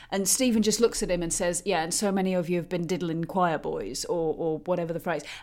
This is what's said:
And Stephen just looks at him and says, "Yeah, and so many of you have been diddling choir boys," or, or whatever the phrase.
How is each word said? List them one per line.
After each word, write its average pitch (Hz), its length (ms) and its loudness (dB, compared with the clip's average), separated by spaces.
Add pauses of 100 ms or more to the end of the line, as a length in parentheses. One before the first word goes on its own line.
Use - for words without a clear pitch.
(120)
And 190 160 0
Stephen 226 340 4
just 214 160 2
looks 226 240 2
at 185 80 -2
him 175 140 2
and 165 80 -2
says, 175 340 -2
"Yeah, 175 160 0
and 170 100 -4
so 202 200 0
many 190 220 2
of 175 140 0
you 175 100 2
have 165 100 -4
been 175 180 -2
diddling 170 380 -2
choir 170 340 2
boys," 135 460 -6
or, 165 340 0
or 160 280 -2
whatever 170 260 0
the 165 80 -4
phrase. 160 220 -2 (200)